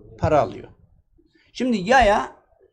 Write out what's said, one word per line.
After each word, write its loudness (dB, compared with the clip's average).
para 0
alıyor. -6
Şimdi -4
yaya 2